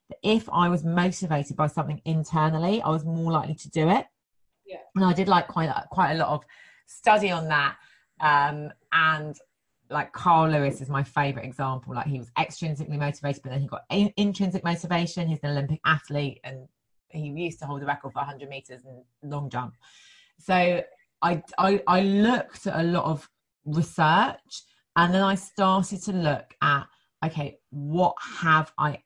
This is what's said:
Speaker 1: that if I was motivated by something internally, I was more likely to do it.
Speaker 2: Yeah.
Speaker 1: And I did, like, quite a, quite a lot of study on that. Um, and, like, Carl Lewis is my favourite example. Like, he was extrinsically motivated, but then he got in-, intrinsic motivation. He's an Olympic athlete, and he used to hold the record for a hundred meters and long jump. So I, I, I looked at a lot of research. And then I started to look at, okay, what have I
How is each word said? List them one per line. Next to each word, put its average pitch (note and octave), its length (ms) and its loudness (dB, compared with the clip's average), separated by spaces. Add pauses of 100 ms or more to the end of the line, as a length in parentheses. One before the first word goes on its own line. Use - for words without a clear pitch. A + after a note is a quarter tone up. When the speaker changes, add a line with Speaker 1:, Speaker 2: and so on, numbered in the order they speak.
Speaker 1:
that - 140 -16
if A3 280 2
I F3 180 4
was F3 140 0
motivated E3+ 720 0
by D#3 120 2
something D3 360 -4
internally, D#3+ 800 0
I - 80 -2
was D#3 160 0
more E3 260 -2
likely D3+ 220 0
to D3 160 -12
do D#3 200 2
it. - 180 2 (580)
Speaker 2:
Yeah. F#3+ 120 -16 (180)
Speaker 1:
And F#3+ 100 4
I F3+ 80 4
did, F3+ 140 2
like, F3+ 200 4
quite D#3+ 220 -2
a, - 220 -4
quite E3 220 2
a E3 40 -2
lot D#3+ 120 0
of D3 140 -2 (440)
study G#3+ 420 2
on E3 200 -2
that. C#3+ 260 0 (440)
Um, D3 520 2 (200)
and, D#3 440 0 (560)
like, C#3 220 -4
Carl D#3+ 360 4
Lewis C#3+ 320 0
is C3 80 -10
my C#3 140 -2
favourite C#3 420 -2
example. C3 480 -6
Like, B2 140 -4
he C#3 100 -4
was A#2+ 140 -12
extrinsically D#3 680 -4
motivated, C#3+ 460 -4
but C3+ 80 -10
then C#3 100 -2
he C#3 60 -2
got - 240 -10
in-, G3+ 260 2
intrinsic G3 460 0
motivation. E3+ 640 -2
He's D#3+ 160 -2
an D3 80 -2
Olympic C#3+ 340 -2
athlete, D3 580 -2
and C3 240 -14 (420)
he D3+ 180 -8
used E3 320 -8
to D3 80 -12
hold C#3+ 160 -8
the - 20 -10
record C#3 280 -6
for B2+ 100 -6
a - 20 -4
hundred C#3 240 -14
meters C3+ 360 -16
and B2+ 180 -20 (280)
long C#3+ 200 -8
jump. B2 240 -8 (640)
So F3+ 420 2 (400)
I, F3 220 0 (160)
I, G3 280 2
I F#3+ 140 6
looked G3+ 640 2
at F#3+ 140 -2
a E3 40 2
lot E3+ 220 2
of D3+ 240 -4 (360)
research. D#3+ 1000 2 (320)
And F3 180 4
then F#3+ 100 4
I G3 120 2
started F#3+ 680 0
to G#3+ 80 -6
look E3 500 -2
at, C#3+ 240 2 (400)
okay, D3+ 320 -6 (120)
what D3 460 0 (260)
have D#3 360 4
I D3 280 0